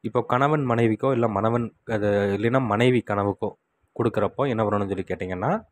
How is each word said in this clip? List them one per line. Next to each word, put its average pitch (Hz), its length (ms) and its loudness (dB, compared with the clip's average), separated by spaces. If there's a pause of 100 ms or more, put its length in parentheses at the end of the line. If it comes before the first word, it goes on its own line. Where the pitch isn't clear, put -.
இப்போ 120 220 -2
கணவன் 143 400 0
மனைவிக்கோ, 117 460 2
இல்ல 117 160 0
மணவன், 113 400 0 (220)
அது 104 200 0 (200)
இல்லைன்னா 113 340 0
மனைவி 117 380 2
கணவனுக்கோ 101 480 -2 (460)
கொடுக்குறப்போ 110 520 0
என்ன 113 160 0
பண்ணணும்னு 101 280 0
சொல்லி 95 140 -4
கேட்டிங்கன்னா 92 460 -4 (200)